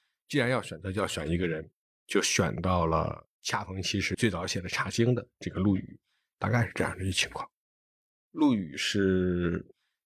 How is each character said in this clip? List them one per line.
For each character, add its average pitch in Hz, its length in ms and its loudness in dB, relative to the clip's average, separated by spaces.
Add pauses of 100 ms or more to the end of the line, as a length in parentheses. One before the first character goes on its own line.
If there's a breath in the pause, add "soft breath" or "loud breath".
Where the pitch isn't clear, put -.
(280)
既 147 120 -2
然 120 100 2
要 127 100 0
选 82 220 -10
择， 98 100 -6
就 98 80 -2
要 98 60 2
选 76 240 -4
一 87 80 2
个 90 80 2
人， 80 240 -4 (380)
就 101 120 2
选 - 400 2
到 87 280 2
了 80 360 0 (200)
恰 104 200 -2
逢 95 160 -10
其 95 220 -2
时 92 140 -2
最 117 120 2
早 90 200 -2
写 98 120 -4
的 90 120 -10
《茶 - 180 -4
经》 117 240 2
的 - 140 -4 (120)
这 - 120 -8
个 92 80 -6
陆 98 180 4
羽， - 220 -8 (400)
大 104 100 -2
概 120 160 2
是 - 80 -8
这 - 100 -2
样 - 140 -4
的 95 60 -6
一 - 20 -2
个 95 80 0
情 - 160 0
况。 - 180 -10 (840)
陆 147 240 4
羽 80 200 -4
是 92 880 2 (420)